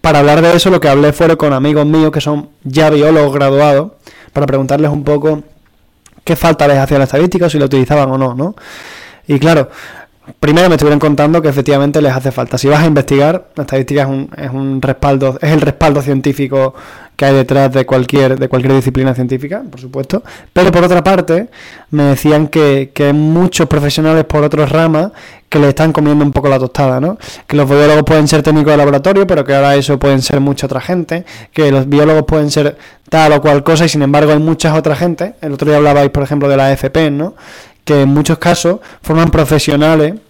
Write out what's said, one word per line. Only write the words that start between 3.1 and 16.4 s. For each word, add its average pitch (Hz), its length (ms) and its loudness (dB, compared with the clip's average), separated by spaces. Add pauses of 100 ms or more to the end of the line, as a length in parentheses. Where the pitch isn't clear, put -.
graduados, 143 600 0 (400)
para 143 140 -2
preguntarles 139 460 -2
un 143 100 -6
poco 147 400 -2 (800)
qué - 140 -2
falta 156 320 0
les 139 100 2
hacía 135 200 0
la 135 60 2
estadística, 175 420 0
o 165 40 0
si 147 80 -4
la 143 60 0
utilizaban 135 480 0
o 131 40 -4
no, 131 160 -2
¿no? 147 220 -6 (720)
Y 143 140 0
claro, 156 280 2 (720)
primero 165 300 2
me 165 80 2
estuvieron 147 240 2
contando 151 420 0
que 156 60 0
efectivamente 143 520 0
les 143 120 0
hace 131 180 -4
falta. 127 260 -6
Si 139 120 -2
vas 147 120 2
a 160 60 2
investigar, 143 680 0
la 147 80 -8
estadística 135 380 -4
es 135 60 -2
un, 135 280 -6
es 143 140 -10
un 135 300 -6
respaldo, 135 600 -2
es 147 80 -2
el 156 100 2
respaldo 143 400 0
científico 135 720 -2 (420)